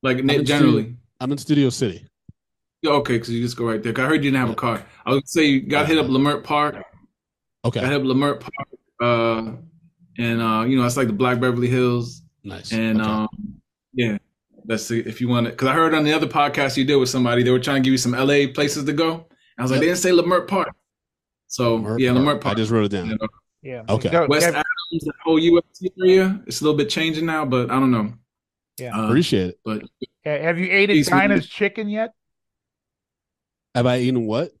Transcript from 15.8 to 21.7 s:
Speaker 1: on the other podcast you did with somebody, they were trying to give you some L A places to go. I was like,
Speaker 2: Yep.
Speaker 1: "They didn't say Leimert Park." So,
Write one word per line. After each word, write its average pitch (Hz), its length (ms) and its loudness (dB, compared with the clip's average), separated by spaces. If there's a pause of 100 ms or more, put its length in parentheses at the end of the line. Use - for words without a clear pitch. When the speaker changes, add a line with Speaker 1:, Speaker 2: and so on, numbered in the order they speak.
Speaker 1:
on 151 100 2
the 151 80 2
other 160 140 0
podcast 143 500 0
you 135 80 0
did 143 120 2
with 127 140 2
somebody, 123 320 0
they 123 80 2
were 127 100 4
trying 135 220 0
to 127 40 2
give 135 60 2
you 131 60 2
some 123 160 -2
L 135 160 0
A 143 160 4
places 143 380 -4
to 147 80 -2
go. 165 340 -2 (320)
I 117 40 -6
was 127 80 -2
like, 131 60 2
Speaker 2:
Yep. 127 60 2
Speaker 1:
"They 160 60 2
didn't 180 100 0
say 185 120 0
Leimert 175 380 2
Park." 185 260 -4 (720)
So, 117 300 0